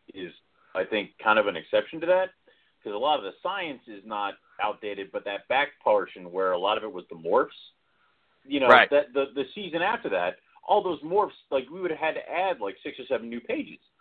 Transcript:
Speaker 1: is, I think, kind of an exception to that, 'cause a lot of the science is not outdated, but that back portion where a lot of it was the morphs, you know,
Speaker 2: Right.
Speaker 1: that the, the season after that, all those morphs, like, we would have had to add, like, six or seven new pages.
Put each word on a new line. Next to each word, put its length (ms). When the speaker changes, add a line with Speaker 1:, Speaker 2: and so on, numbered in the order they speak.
Speaker 1:
is, 180
I 100
think, 340
kind 200
of 100
an 80
exception 440
to 60
that, 260
'cause 100
a 60
lot 200
of 60
the 180
science 460
is 160
not 340
outdated, 500
but 140
that 240
back 320
portion 500
where 220
a 60
lot 200
of 60
it 80
was 160
the 80
morphs, 560
you 160
know, 80
Speaker 2:
Right. 220
Speaker 1:
that 220
the, 220
the 180
season 300
after 280
that, 280
all 180
those 200
morphs, 340
like, 200
we 100
would 100
have 80
had 160
to 160
add, 300
like, 240
six 160
or 60
seven 220
new 120
pages. 400